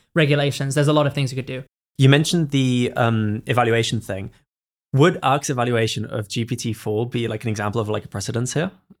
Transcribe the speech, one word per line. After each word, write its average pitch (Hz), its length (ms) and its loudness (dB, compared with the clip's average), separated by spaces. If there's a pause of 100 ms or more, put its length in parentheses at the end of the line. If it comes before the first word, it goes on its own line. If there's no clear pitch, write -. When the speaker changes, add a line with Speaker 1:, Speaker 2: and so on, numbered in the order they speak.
(140)
Speaker 1:
regulations. 143 640 0
There's 147 120 4
a 156 60 4
lot 147 140 4
of 135 60 -2
things 135 180 -2
you 131 40 -12
could 131 100 -6
do. 131 180 -10 (340)
Speaker 2:
You 135 120 8
mentioned 151 400 4
the, 127 460 2
um, 110 500 0
evaluation 117 560 2
thing. 95 300 -10 (640)
Would 156 300 4
Ark's 139 280 0
evaluation 120 540 -2
of 110 220 -8
G 117 180 -4
P 120 100 -6
T 117 180 -6
four 110 340 -4
be, 120 200 -4
like, 110 160 -8
an 117 60 -4
example 104 320 -2
of, 104 80 -4
like, 104 160 -4
a - 20 -18
precedence 113 460 -6
here? 170 180 -4 (300)